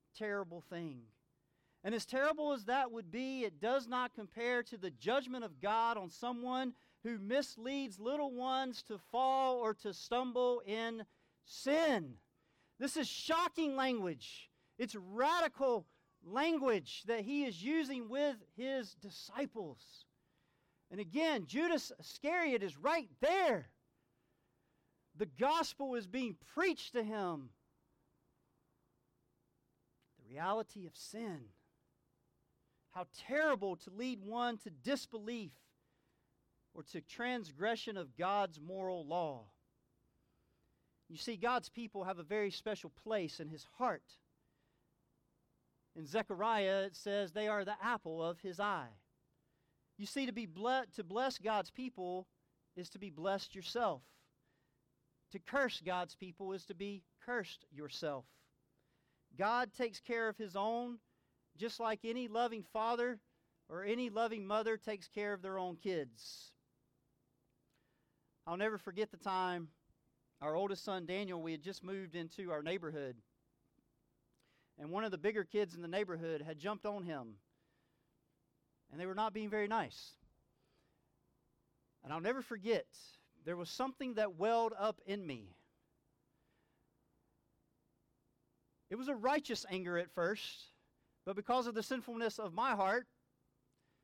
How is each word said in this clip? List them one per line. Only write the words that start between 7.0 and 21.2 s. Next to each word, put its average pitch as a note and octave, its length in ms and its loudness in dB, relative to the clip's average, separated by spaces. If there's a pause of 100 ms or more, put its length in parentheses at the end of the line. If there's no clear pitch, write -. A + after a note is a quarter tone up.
who A3+ 160 -2
misleads B3 800 -2
little C#4 320 0
ones C4 560 0
to G#3+ 100 -8 (140)
fall C4 460 4
or A3 180 2
to G#3 180 -4
stumble B3 720 2
in A3+ 380 -2 (400)
sin. C4 720 4 (640)
This C#4 180 -2
is C#4 100 2
shocking D#4+ 680 2
language. A3+ 760 0 (300)
It's A#3 160 -2
radical B3 920 4 (400)
language B3+ 800 2
that A3+ 160 2
he C#4 240 2
is F3+ 160 -4
using C4 480 0
with C#4 280 2 (200)
his B3+ 380 -2
disciples. G3 1120 -8 (840)
And F#3 100 -6
again, A3+ 460 2